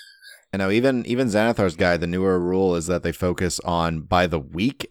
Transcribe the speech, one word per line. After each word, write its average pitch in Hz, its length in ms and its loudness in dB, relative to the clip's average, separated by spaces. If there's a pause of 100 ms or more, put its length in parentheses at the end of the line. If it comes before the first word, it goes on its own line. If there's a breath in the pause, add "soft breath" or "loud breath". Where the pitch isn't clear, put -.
(520 soft breath)
I 98 40 -2
know, 98 140 0
even, 120 340 2
even 123 240 0
Xanathar's 107 480 2
guide, 87 240 2
the 85 60 -4
newer 92 340 0
rule 90 340 2
is 82 120 -2
that 87 160 -2
they 87 100 -2
focus 90 480 -2
on 82 400 -2
by 90 260 2
the 80 120 0
week, 82 520 -4